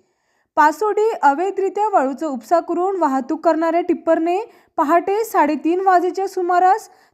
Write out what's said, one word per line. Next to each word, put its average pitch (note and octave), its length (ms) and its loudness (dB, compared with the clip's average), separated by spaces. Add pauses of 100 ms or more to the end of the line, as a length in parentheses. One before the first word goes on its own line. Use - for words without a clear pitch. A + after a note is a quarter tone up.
(560)
पासोडी G4 540 2 (120)
अवैधरित्या F#4 680 0
वाळूचा D4 380 0
उपसा C#4 320 -2
करून F4 400 -2
वाहतूक D4 460 -2
करणाऱ्या E4 360 2
टिप्परने E4 560 0 (400)
पहाटे F4 460 0
साडेतीन D#4+ 560 0
वाजेच्या F#4 480 0
सुमारास F#4 640 0 (240)